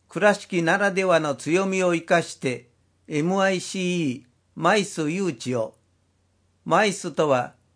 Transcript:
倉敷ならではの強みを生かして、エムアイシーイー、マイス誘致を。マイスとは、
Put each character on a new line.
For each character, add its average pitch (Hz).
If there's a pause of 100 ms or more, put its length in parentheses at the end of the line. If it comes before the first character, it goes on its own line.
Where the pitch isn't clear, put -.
倉 202
敷 185
な 170
ら 202
で 185
は 175
の 151
強 175
み 185
を 180
生 165
か 170
し -
て、 - (360)
エ 151
ム 180
ア 196
イ 185
シ -
ー 185 (320)
イ -
ー、 - (260)
マ 170
イ 202
ス 156
誘 190
致 127
を。 - (880)
マ 175
イ 196
ス 180
と 151
は、 127 (220)